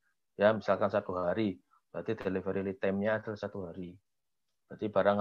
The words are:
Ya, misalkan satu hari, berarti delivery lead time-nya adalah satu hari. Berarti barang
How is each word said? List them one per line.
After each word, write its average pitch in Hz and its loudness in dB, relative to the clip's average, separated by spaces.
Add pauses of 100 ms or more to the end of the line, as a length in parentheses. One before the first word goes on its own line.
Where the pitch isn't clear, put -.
(360)
Ya, 104 6
misalkan 101 0
satu 101 0
hari, 92 0 (320)
berarti 85 -6
delivery 95 -2
lead 95 -4
time-nya 104 0
adalah 107 -8
satu 101 -6
hari. 87 -10 (720)
Berarti - -6
barang 101 4